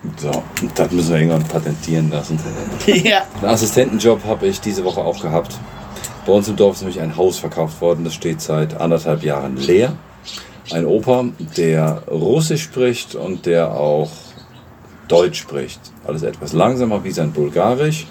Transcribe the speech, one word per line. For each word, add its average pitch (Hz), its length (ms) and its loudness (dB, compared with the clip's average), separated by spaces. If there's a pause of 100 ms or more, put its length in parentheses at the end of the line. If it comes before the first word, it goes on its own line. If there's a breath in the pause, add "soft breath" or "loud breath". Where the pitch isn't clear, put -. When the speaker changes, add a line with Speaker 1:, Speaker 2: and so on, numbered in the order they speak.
(180)
Speaker 1:
So, 76 140 -4 (440)
das 85 160 2
müssen 85 200 2
wir 80 80 4
irgendwann 82 240 4
patentieren 80 680 0
lassen. 76 360 -4
Speaker 2:
<laughs> - 420 -8
Ja. 196 360 4 (180)
Speaker 1:
Einen 107 100 2
Assistentenjob 110 760 4
habe 104 220 0
ich 98 140 -2
diese 98 240 -4
Woche 92 160 0
auch - 200 -2
gehabt. 82 340 -2 (720 loud breath)
Bei 95 80 2
uns 101 140 4
im 104 80 -2
Dorf 98 220 6
ist - 40 -10
nämlich 90 200 -6
ein 80 160 -4
Haus 90 220 2
verkauft 80 420 -4
worden, 85 240 2
das 78 80 -4
steht 80 280 -4
seit 78 380 -2
anderthalb 82 440 0
Jahren 69 340 -4
leer. 92 360 2 (800 loud breath)
Ein 82 140 -2
Opa, 120 400 2 (320)
der 80 520 2
Russisch 143 540 0
spricht 123 520 -2
und 90 300 -8
der 85 280 2
auch 73 360 2 (1000)
Deutsch 87 320 4
spricht. 67 400 -8 (260)
Alles 78 180 -4
etwas 73 300 -6
langsamer 110 500 2
wie 95 80 -6
sein 80 200 -2
Bulgarisch. 123 800 0